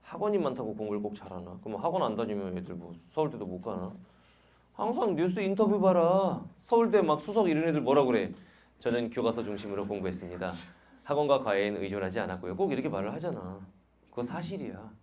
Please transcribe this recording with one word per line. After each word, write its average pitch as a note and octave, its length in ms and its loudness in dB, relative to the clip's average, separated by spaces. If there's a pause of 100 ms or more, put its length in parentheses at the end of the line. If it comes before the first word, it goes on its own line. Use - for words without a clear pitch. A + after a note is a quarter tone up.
학원이 G#3 360 0
많다고 B2+ 380 -2
공부를 G#2 260 -2
꼭 G#2 140 -6
잘하나? F#2 480 -12
그럼 G#2+ 180 -6
학원 E3 200 0
안 A2+ 120 0
다니면 G2+ 420 -2
애들 F2+ 200 -8
뭐 E2+ 180 -12 (180)
서울대도 D3 320 -2
못 F#2 160 -8
가나? F#2 320 -8 (840)
항상 A3 420 0
뉴스 F3+ 240 2
인터뷰 G3 400 2
봐라. F#3 640 4 (160)
서울대 A3+ 420 6
막 D3+ 180 4
수석 G#3 280 2
이런 D#3+ 200 4
애들 D3+ 120 2
뭐라 C3+ 240 6
그래? A2+ 280 2 (460)
"저는 A#2 320 0
교과서 A2+ 320 0
중심으로 G2+ 460 -4
공부했습니다. F2+ 640 -4 (520)
학원과 C#3+ 400 4
과외엔 G#2 360 2
의존하지 G2 420 -2
않았고요." F#2 360 -4
꼭 F3+ 160 0
이렇게 C3 160 -2
말을 G2+ 260 -4
하잖아. G2+ 440 -8 (520)
그거 B2 120 -6
사실이야. B2 720 -8 (100)